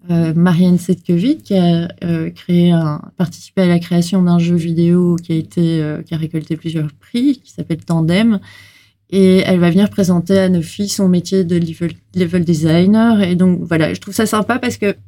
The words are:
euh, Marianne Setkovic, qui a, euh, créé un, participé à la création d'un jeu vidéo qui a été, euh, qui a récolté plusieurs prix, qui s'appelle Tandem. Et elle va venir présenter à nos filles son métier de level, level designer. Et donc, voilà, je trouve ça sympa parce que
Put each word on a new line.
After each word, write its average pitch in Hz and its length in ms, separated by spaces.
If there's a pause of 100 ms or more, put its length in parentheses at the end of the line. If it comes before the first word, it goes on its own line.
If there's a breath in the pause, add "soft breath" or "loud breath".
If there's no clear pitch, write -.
euh, 165 240
Marianne 175 460
Setkovic, 185 640
qui 202 120
a, 170 340 (160)
euh, 165 240
créé 175 420
un, 160 300 (160)
participé - 460
à 180 40
la 175 120
création 175 440
d'un 175 160
jeu 170 160
vidéo 170 640
qui 165 160
a - 20
été, 165 480
euh, 151 180
qui - 120
a 160 40
récolté 156 380
plusieurs 156 380
prix, 254 500
qui - 80
s'appelle - 320
Tandem. 180 560 (720 loud breath)
Et 185 280
elle 180 200
va 175 100
venir 196 200
présenter 180 500
à 190 100
nos 175 120
filles 196 280
son 190 200
métier 180 340
de 175 140
level, 165 340 (240)
level 180 300
designer. 185 760
Et 180 140
donc, 180 260
voilà, 165 320
je 180 60
trouve 196 140
ça 220 120
sympa 214 340
parce 247 180
que 202 180 (120)